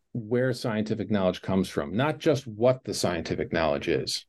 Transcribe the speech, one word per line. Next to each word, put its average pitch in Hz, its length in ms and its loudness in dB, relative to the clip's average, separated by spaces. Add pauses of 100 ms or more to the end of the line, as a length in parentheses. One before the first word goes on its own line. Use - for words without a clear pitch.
(140)
where 123 380 0
scientific 107 600 -2
knowledge 95 300 2
comes 95 280 0
from, 78 260 -4
not 147 220 0
just 143 300 2
what 117 360 2
the 101 120 -4
scientific 82 580 -2
knowledge 78 340 2
is, - 400 -2